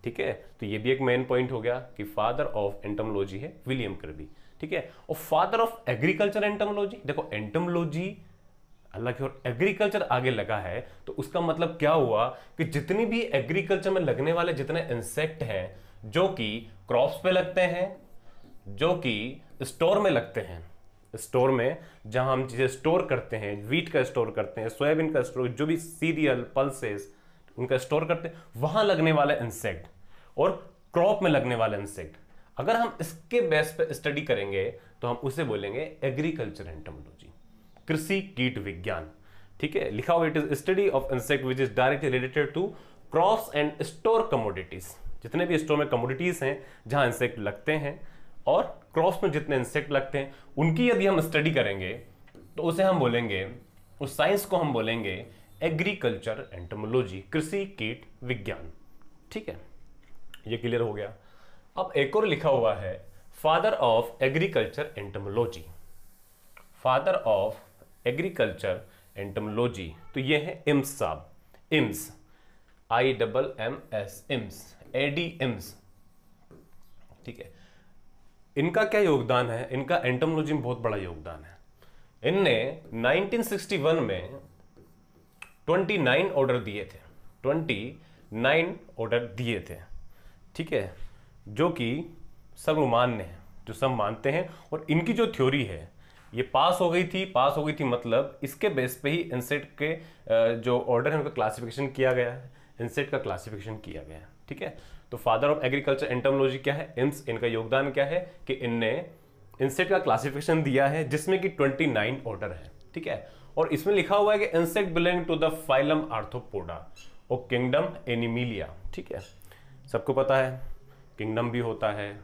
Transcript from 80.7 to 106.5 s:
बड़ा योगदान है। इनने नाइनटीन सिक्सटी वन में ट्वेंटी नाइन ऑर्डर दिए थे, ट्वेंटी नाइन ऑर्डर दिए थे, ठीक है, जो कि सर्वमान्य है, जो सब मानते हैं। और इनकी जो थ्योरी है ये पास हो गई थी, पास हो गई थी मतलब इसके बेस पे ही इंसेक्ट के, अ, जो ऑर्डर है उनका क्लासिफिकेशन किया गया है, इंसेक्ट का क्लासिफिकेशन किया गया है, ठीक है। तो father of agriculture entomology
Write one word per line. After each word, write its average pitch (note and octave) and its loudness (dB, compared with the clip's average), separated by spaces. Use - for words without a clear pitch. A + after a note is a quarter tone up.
बड़ा A2 -2
योगदान E2 -10
है। - -20
इनने C#3+ 2
नाइनटीन F3+ 2
सिक्सटी G3+ -4
वन D#3 4
में F#2+ -4
ट्वेंटी F#3 2
नाइन D3+ 4
ऑर्डर C3 2
दिए G2+ -6
थे, - -18
ट्वेंटी C#3 -2
नाइन D3+ 2
ऑर्डर A2+ 0
दिए A#2 -4
थे, - -12
ठीक D#3+ -4
है, G2 -2
जो C#3 0
कि D3+ -4
सर्वमान्य B2 2
है, F2 -12
जो A2 -10
सब C3+ 0
मानते A2+ 0
हैं। F3+ -2
और D#3 -6
इनकी E3+ 2
जो A3 4
थ्योरी C3+ 2
है F2 -8
ये A#2+ -2
पास E3+ 4
हो F3 4
गई F3 4
थी, F#3 -2
पास C#3+ 4
हो D3 0
गई D3+ -2
थी D3 -4
मतलब A#2+ 0
इसके G3 0
बेस B2+ -2
पे C#3 0
ही E3 2
इंसेक्ट C3+ -4
के, D3 -2
अ, D#3+ -2
जो A#2+ 2
ऑर्डर B2 2
है D#3 2
उनका C#3+ 0
क्लासिफिकेशन A#2 -2
किया C3 2
गया A#2+ 2
है, C3+ -14
इंसेक्ट C3+ -4
का C3+ -2
क्लासिफिकेशन G#2 -8
किया D2+ -12
गया D#2 -16
है, - -18
ठीक - -8
है। - -8
तो A#2+ -8
father A#2 4
of D3 4
agriculture C#3 2
entomology C3 4